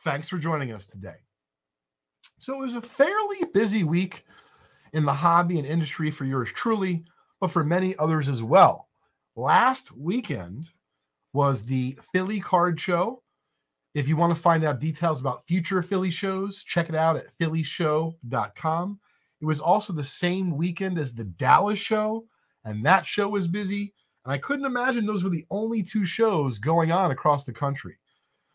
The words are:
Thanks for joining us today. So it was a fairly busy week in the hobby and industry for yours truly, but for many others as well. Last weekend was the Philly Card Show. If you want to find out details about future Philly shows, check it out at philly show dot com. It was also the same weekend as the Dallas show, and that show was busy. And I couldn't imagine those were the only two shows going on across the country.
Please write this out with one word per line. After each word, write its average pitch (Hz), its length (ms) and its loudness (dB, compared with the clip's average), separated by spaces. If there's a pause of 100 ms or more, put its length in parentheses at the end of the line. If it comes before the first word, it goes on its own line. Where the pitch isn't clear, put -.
Thanks 151 260 -4
for 185 80 -4
joining 147 340 -2
us 104 140 -12
today. 95 300 -14 (1200)
So - 160 -10
it 269 120 -6
was 247 100 -6
a 233 80 -6
fairly 392 560 0 (160)
busy 208 280 2
week 175 400 -2 (720)
in 156 100 2
the 143 100 2
hobby 170 440 4
and 139 100 -2
industry 156 440 -2
for - 140 -6
yours 131 260 -2
truly, 190 520 -2 (380)
but 185 80 0
for 170 140 2
many 185 340 0
others 156 320 0
as 120 140 -2
well. 139 440 6 (480)
Last 180 640 2
weekend 139 720 -6 (640)
was 139 300 2
the 131 340 -2 (160)
Philly 185 260 -2
Card 175 400 2
Show. 190 440 -2 (720)
If 143 120 0
you 156 80 2
want 170 180 4
to 165 60 -2
find 165 240 4
out 143 160 0
details 156 400 -2
about 131 280 -6
future 180 340 0
Philly 185 300 -2
shows, 190 520 -6
check - 260 -2
it 160 60 -4
out 160 200 4
at - 240 -10
philly 160 240 0
show 160 520 0 (140)
dot 110 240 -2
com. 175 460 -4 (420)
It 151 40 -6
was 151 140 0
also 185 340 0
the 151 100 -4
same 180 520 -2
weekend 175 440 -2
as 127 160 -4
the 113 80 -8
Dallas 139 560 4
show, 220 460 -2 (400)
and 107 200 -4
that 175 180 6
show 202 240 -2
was 202 200 0
busy. 202 440 -2 (320)
And 131 80 -6
I 139 60 0
couldn't 277 300 -4
imagine 247 400 0
those 208 160 0
were 190 80 0
the 165 180 -4
only 220 320 -2
two 196 240 -2
shows 165 540 0
going 160 320 2
on 180 180 2
across 143 360 0
the 127 60 -8
country. 135 460 -6 (580)